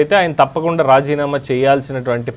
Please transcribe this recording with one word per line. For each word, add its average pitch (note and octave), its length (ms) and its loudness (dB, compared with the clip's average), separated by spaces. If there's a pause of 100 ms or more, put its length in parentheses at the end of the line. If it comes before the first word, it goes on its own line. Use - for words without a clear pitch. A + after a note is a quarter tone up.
అయితే D3+ 220 2
ఆయన E3+ 100 -2 (100)
తప్పకుండా D#3+ 400 -2 (100)
రాజీనామా C#3+ 460 0 (140)
చేయాల్సినటువంటి C3 840 -2